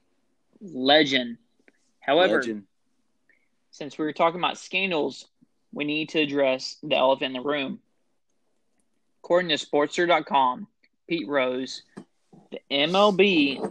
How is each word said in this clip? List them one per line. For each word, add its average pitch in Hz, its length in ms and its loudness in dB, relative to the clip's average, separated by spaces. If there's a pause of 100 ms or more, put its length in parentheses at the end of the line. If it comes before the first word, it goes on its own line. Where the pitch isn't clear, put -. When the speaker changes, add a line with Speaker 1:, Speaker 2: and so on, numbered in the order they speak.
(600)
Speaker 1:
legend. 135 800 2 (640)
However, 165 380 2
Speaker 2:
Legend. 110 260 -6 (1080)
Speaker 1:
since - 280 -14
we 156 80 -2
were 151 80 -4
talking 170 260 2
about 156 180 -2
scandals, 175 680 -4 (440)
we 139 120 -8
need 151 260 -4
to 165 100 -2
address 139 640 -2
the 143 140 -4
elephant 135 400 0
in 127 60 -10
the 143 60 -8
room. 143 320 -4 (1400)
According 175 260 2
to 143 140 -2
Sportster 156 440 0
dot 160 180 2
com, 131 420 0 (400)
Pete 165 200 -6
Rose, 131 560 -4 (680)
the - 80 -14 (120)
M 151 240 2
L 208 160 6
B 175 600 4